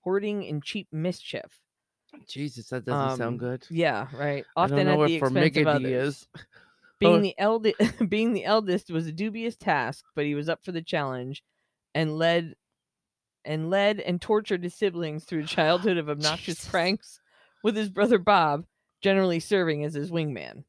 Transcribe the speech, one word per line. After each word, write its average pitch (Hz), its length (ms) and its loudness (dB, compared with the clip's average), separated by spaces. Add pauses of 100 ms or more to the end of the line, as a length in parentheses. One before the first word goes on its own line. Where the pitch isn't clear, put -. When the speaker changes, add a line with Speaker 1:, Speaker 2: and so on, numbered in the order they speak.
Speaker 1:
hoarding, 202 480 -2
and 147 160 -6
cheap - 260 -8
mischief. - 680 -8 (680)
Speaker 2:
Jesus, 135 420 -10
that 127 160 -6
doesn't 131 320 -2
sound 120 160 -2
Speaker 1:
Um, 120 40 -8
Speaker 2:
good. 123 320 -6
Speaker 1:
yeah, 151 420 0
right. 143 320 -4 (120)
Speaker 2:
I 175 100 2
don't 139 60 0
Speaker 1:
Often 143 140 4
Speaker 2:
know 147 80 6
Speaker 1:
at 147 40 4
Speaker 2:
what 151 100 6
Speaker 1:
the 165 80 2
expense 143 420 4
of 151 40 6
Speaker 2:
Formigady 147 60 6
Speaker 1:
others. 131 480 2
Speaker 2:
is. - 180 -20
<laughs> - 640 -20
Speaker 1:
Being 202 140 6
Speaker 2:
Oh. 208 80 8
Speaker 1:
the 196 180 0
eldi-, 220 400 2
<laughs> 226 300 2
being 220 240 2
the 196 140 -2
eldest 196 440 0
was 165 160 -2
a 156 60 -8
dubious 220 420 -4
task, 143 480 -2 (140)
but 147 80 -2
he 147 100 -2
was 147 140 -4
up - 160 -4
for 185 80 -10
the 170 100 -6
challenge 135 600 -6 (500)
and 156 220 -2
led, 165 380 0 (920)
and 156 260 -4
led 202 300 2
and 180 200 -2
tortured 208 440 -2
his 175 100 -6
siblings 170 500 -4
through 160 180 -6
a 151 40 -6
childhood 180 520 2
of 151 100 -4
obnoxious 151 480 -2
Speaker 2:
Jesus. - 120 -14
Speaker 1:
pranks 185 520 -2 (420)
with 208 140 0
his 214 140 -2
brother 208 280 4
Bob, 175 460 2 (380)
generally 190 380 2
serving 165 440 0
as 151 80 -4
his 151 180 -6
wingman. 135 580 -6